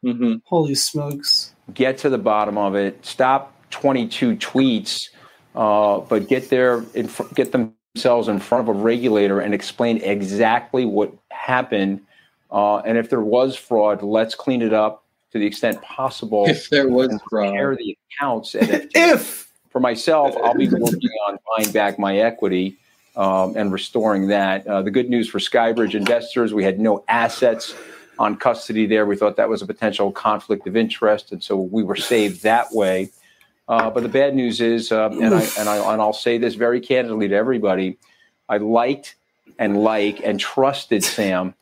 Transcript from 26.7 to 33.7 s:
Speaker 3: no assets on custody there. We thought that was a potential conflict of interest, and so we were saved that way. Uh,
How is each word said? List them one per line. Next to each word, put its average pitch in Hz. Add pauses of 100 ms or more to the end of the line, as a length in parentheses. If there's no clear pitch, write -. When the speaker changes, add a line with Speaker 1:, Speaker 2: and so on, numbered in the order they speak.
Speaker 3:
no 107
assets 117 (420)
on 107
custody 110
there. 107
We 101
thought 101
that 107
was 107
a 95
potential 101
conflict 104
of 95
interest, 110
and 92
so 104
we 95
were 98
saved 104
that 113
way. 95 (560)
Uh, 113